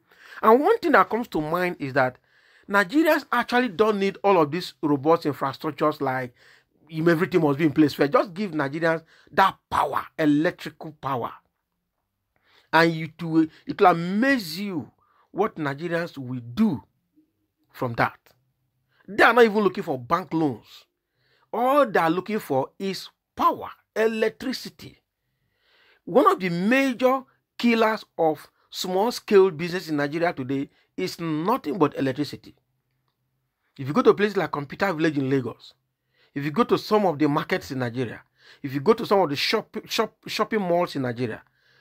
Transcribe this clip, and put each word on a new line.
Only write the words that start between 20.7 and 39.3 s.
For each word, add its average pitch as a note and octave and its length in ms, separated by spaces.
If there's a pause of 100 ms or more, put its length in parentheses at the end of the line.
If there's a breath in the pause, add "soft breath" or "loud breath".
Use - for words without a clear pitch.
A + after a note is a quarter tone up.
All C4 360
they F#3+ 120
are E3 120
looking F#3 260
for C#3 400
is G3 320 (260)
power, A#3+ 360 (240)
electricity. A3 1040 (1080)
One A#3 220
of F#4+ 120
the F3+ 100
major B3+ 760 (340)
killers A3 480 (140)
of D#3+ 280 (220)
small-scale F#3+ 840
business E3 380
in D3+ 80
Nigeria D#3+ 340
today C#3 380 (260)
is F#3 240
nothing F#3 600
but D3 180
electricity. C3+ 560 (1200)
If C3+ 100
you D3+ 60
go A#3+ 80
to A#3 120
places G3 240
like D#3+ 140
Computer D#3 420
Village D#3 240
in C3+ 120
Lagos, - 440 (600)
if C#3+ 80
you D3+ 80
go G#3+ 140
to F#3+ 120
some G#3 280
of D#3+ 120
the D3+ 100
markets D#3 440
in C3 80
Nigeria, A#2+ 420 (400 soft breath)
if C3+ 120
you C#3+ 60
go D#3 140
to A3+ 120
some G3+ 140
of E3+ 100
the C#3+ 60